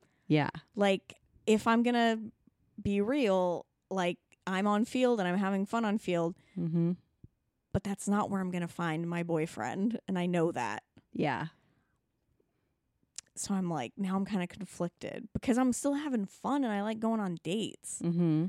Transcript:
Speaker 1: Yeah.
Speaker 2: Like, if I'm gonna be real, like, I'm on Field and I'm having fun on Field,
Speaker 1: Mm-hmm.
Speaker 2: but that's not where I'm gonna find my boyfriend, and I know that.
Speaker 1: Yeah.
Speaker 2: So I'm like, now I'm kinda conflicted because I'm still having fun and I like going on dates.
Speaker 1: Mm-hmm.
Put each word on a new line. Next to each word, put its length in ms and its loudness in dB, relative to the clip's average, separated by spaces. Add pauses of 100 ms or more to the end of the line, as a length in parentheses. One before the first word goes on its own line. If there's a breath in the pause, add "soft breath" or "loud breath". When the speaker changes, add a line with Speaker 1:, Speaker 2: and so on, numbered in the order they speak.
(280)
Speaker 1:
Yeah. 220 4 (260)
Speaker 2:
Like, 400 0 (300)
if 220 4
I'm 160 4
gonna 360 4 (640)
be 200 2
real, 640 2 (240)
like, 280 0 (300)
I'm 200 0
on 180 2
Field 340 2
and 80 0
I'm 100 2
having 280 0
fun 200 -2
on 120 0
Field, 380 -2 (220 soft breath)
Speaker 1:
Mm-hmm. 360 0 (800)
Speaker 2:
but 100 -2
that's 260 -6
not 200 0
where 120 -2
I'm 100 -4
gonna 160 -4
find 420 -4
my 140 -2
boyfriend, 840 -2
and 120 -2
I 60 0
know 260 2
that. 320 -4 (300)
Speaker 1:
Yeah. 340 -2 (1900)
Speaker 2:
So 200 -4
I'm 140 0
like, 280 -2
now 180 -2
I'm 100 0
kinda 220 -2
conflicted 840 -8
because 240 2
I'm 160 4
still 220 0
having 300 -2
fun 380 -2
and 80 0
I 120 -2
like 160 -4
going 200 0
on 240 -4
dates. 600 -4
Speaker 1:
Mm-hmm. 460 4